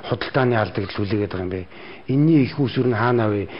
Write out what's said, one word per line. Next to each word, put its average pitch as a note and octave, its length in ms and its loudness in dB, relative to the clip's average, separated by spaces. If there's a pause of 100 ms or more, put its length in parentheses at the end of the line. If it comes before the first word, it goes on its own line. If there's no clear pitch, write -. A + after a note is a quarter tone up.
худалдааны B2 460 0
алдагдал G2+ 420 -2
хүлээгээд G#2 360 -2
байгаа F#2 120 -4
юм F2+ 40 -6
бэ? F#2 160 -6 (440)
Энийний D3 360 6
их - 140 -6
усүр C3 280 0
нь B2 60 2
хаана A2+ 360 2
вэ? G2+ 180 -2 (120)